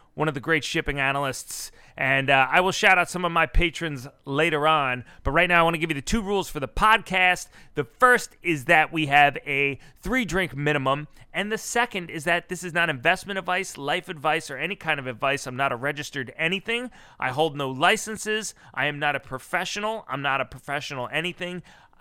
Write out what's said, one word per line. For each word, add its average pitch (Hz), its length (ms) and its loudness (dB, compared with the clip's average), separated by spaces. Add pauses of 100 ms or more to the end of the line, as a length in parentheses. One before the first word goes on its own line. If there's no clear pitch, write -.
(140)
one 156 140 -2
of 147 60 0
the 139 60 -8
great 156 240 -2
shipping 147 340 -4
analysts 139 760 -4 (300)
and, 135 280 2
uh, 135 200 6
I 170 120 6
will 185 100 2
shout 190 240 4
out 175 140 2
some 180 160 -2
of 170 60 0
my 165 120 2
patrons 156 640 0 (160)
later 151 420 2
on. 135 380 2 (180)
But 139 100 -2
right 170 180 6
now, 175 100 6
I - 40 8
wanna 165 120 4
give 156 140 -2
you 156 40 -4
the 139 60 -6
two 220 220 -2
rules 190 260 -2
for - 100 -8
the 143 80 -2
podcast. 185 840 2 (260)
The 147 100 -2
first - 580 2
is 156 220 -2
that 156 260 4
we 160 180 0
have 143 280 6 (100)
a 139 320 -2 (220)
three-drink 185 560 -2
minimum. 143 520 0 (260)
And 202 180 -4
the 214 60 -2
second 208 520 -4
is 156 140 -10
that 175 240 0
this 180 160 -8
is 180 80 -10
not 170 160 2
investment 170 500 0
advice, 185 380 -4
life 156 320 -4
advice, 156 420 -2
or 139 60 -10
any 170 200 -6
kind 156 220 -2
of 131 80 -8
advice. 135 400 -4
I'm 127 100 -8
not 135 160 0
a 123 40 -4
registered 139 640 -6
anything. 220 520 -4 (300)
I 127 120 -2
hold 151 220 0
no 139 140 -4
licenses. 214 840 -2 (180)
I 131 140 -4
am 147 120 -4
not 147 160 0
a 135 60 -6
professional. 185 880 -6
I'm 135 140 -6
not 135 180 0
a 127 60 -6
professional 139 640 -8
anything. 175 500 -6 (380)